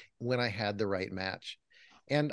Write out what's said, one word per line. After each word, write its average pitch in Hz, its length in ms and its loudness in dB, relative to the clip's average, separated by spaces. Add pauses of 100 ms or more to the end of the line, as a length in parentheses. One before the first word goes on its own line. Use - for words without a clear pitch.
(180)
when 123 220 2
I 120 80 2
had 104 300 0
the 107 80 2
right 95 260 0
match. 92 460 -6 (500)
And 147 240 2